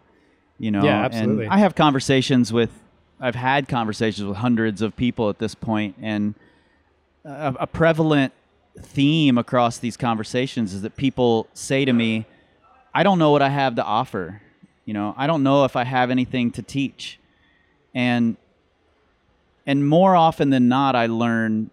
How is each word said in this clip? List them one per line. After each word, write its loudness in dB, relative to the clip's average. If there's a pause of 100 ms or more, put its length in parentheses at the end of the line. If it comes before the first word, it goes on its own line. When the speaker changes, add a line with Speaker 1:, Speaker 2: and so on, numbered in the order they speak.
(580)
Speaker 1:
You -4
know, 0
Speaker 2:
Yeah, 2
Speaker 1:
and -4
Speaker 2:
absolutely. -2
Speaker 1:
I 2
have 4
conversations 2
with, 2 (500)
I've -4
had 0
conversations -2
with -6
hundreds 0
of -4
people -2
at -8
this -6
point, -6
and -4 (880)
a, -6
a -6
prevalent 2 (480)
theme 2
across 0
these -6
conversations -4
is -10
that -10
people 0
say -2
to 0
me, 0 (680)
"I 2
don't 4
know 4
what 4
I 2
have 0
to -2
offer. -4 (420)
You -8
know, -4
I -2
don't 0
know 4
if -2
I -2
have 0
anything -2
to -12
teach." -8 (760)
And, 0 (1300)
and 0
more 4
often 2
than 4
not, 2
I 2
learn -2